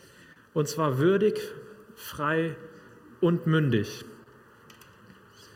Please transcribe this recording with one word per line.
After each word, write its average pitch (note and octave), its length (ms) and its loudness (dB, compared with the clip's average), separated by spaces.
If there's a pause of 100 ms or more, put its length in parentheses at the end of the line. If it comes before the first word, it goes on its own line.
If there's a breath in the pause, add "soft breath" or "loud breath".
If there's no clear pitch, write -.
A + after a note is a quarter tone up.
(520 loud breath)
Und D3 160 0
zwar D3 300 0
würdig, G3 420 2 (540)
frei D#3 600 -4 (680 loud breath)
und E3+ 240 2
mündig. C#3+ 580 2 (1500 loud breath)